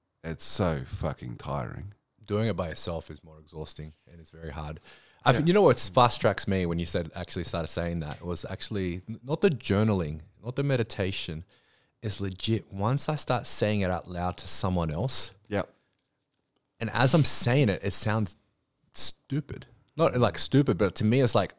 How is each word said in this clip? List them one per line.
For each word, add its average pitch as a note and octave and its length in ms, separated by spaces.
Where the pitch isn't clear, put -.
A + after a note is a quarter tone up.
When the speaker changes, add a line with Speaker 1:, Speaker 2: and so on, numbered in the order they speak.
Speaker 1:
it's E2 200
so E2 420
fucking D2+ 500
tiring. C#2+ 560
Speaker 2:
Doing G#2+ 240
it F#2 80
by F2 140
yourself D#2+ 400
is D2+ 140
more D#2 140
exhausting D#2 540
and E2 100
it's D#2+ 100
very E2 200
hard. D#2 300
I C3+ 60
Speaker 1:
Yeah. B2 60
Speaker 2:
think, D3 120
you F3+ 60
know G3+ 80
what C#3 180
fast - 400
tracks G#2 280
me F#2+ 180
when E2+ 120
you E2+ 80
said, E2+ 280
actually F2 300
started E2+ 240
saying E2+ 320
that D2+ 240
was F2 240
actually F#2 600
n-, A2+ 160
not C#3+ 160
the G3 100
journaling, G2 680
not A#2+ 120
the C#3 60
meditation. G2 840
It's G2+ 180
legit. G2 520
Once G#2+ 360
I D#3 80
start A#2+ 300
saying G#2+ 340
it F#2 100
out E2 180
loud F2+ 300
to - 100
someone F2+ 420
else, G2 420
Speaker 1:
Yep. G2+ 200
Speaker 2:
and A#2 100
as B2 240
I'm C#3+ 100
saying B2+ 460
it, - 120
it G2 100
sounds G#2+ 440
stupid. - 720
Not, D#3+ 220
like, A#2 200
stupid, C3 400
but G2 180
to G#2+ 80
me, A#2 180
it's A#2+ 120
like G2 240